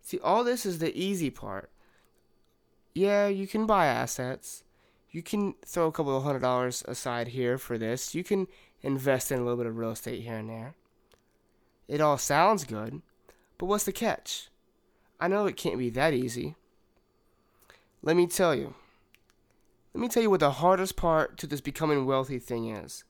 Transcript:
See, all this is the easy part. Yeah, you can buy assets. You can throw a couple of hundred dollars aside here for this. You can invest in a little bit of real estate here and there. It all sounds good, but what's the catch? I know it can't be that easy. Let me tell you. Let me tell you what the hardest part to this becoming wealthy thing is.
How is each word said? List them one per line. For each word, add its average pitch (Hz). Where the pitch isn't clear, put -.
See, -
all 214
this 240
is 180
the 160
easy 175
part. 101
Yeah, 202
you 196
can 220
buy 196
assets. 123
You 170
can 202
throw 170
a 156
couple 139
of 135
hundred 139
dollars 127
aside 120
here 123
for 120
this. 113
You 170
can 196
invest 135
in 131
a -
little 120
bit 120
of 113
real 113
estate 113
here 117
and 110
there. 113
It 147
all 147
sounds 170
good, 117
but 180
what's 202
the 196
catch? -
I 165
know 202
it 175
can't 135
be 123
that 143
easy. 123
Let 165
me 175
tell 175
you. 139
Let -
me 240
tell 233
you 220
what 185
the 143
hardest 180
part 160
to 160
this 143
becoming 147
wealthy 131
thing 117
is. 104